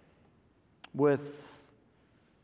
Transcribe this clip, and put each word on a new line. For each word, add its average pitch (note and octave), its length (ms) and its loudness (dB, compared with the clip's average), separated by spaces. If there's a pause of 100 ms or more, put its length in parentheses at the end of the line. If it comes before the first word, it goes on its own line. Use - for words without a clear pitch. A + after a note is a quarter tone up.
(920)
with, C#3+ 640 0 (880)